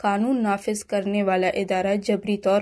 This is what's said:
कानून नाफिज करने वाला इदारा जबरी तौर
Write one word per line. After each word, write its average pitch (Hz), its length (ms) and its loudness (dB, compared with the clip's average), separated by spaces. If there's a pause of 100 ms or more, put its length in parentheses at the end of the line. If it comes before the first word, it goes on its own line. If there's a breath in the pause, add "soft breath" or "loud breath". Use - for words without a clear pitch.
कानून 220 400 0
नाफिज 208 440 -2
करने 202 380 -2
वाला 185 340 2
इदारा 190 460 0
जबरी 208 360 0
तौर 202 240 2